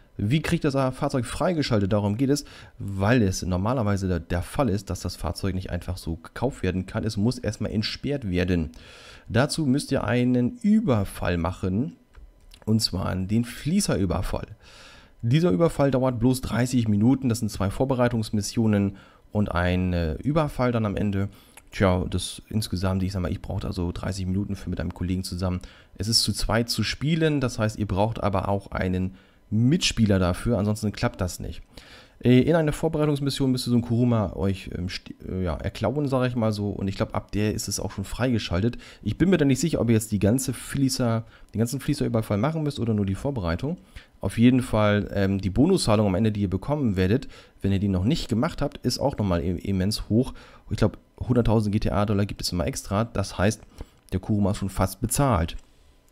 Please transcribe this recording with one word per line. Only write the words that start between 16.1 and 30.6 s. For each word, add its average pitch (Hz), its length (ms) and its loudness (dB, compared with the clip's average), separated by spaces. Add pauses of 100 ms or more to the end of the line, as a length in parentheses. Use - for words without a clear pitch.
bloß 127 220 2
dreißig 120 480 0
Minuten. 127 400 4
Das 110 120 0
sind 104 100 -2
zwei 98 180 -2
Vorbereitungsmissionen 110 1300 0 (360)
und 107 200 0
ein, 90 400 2
äh, 85 220 0
Überfall 139 580 0
dann 110 140 0
am 98 100 -2
Ende. 98 320 -2 (440)
Tja, 92 360 2
das - 400 -6
insgesamt, 95 540 -2
ich 95 100 -2
sag 98 80 -4
mal, 90 100 -2
ich - 120 -6
brauche 92 180 -6
da - 140 -6
so 87 180 -2
dreißig 92 320 -6
Minuten 98 320 -2
für - 140 -10
mit 85 100 -4
einem 87 140 -6
Kollegen 95 300 -4
zusammen. 90 360 -4 (380)
Es 98 100 -4
ist 113 140 2
zu 110 100 0
zweit 113 380 0
zu 110 120 -2
spielen, 151 600 0
das 123 160 -4
heißt, 107 200 -2
ihr 107 80 -2
braucht 101 360 0
aber 98 260 0
auch 101 220 -2
einen 92 440 -2 (340)
Mitspieler 110 720 4
dafür, 92 400 2
ansonsten 104 320 0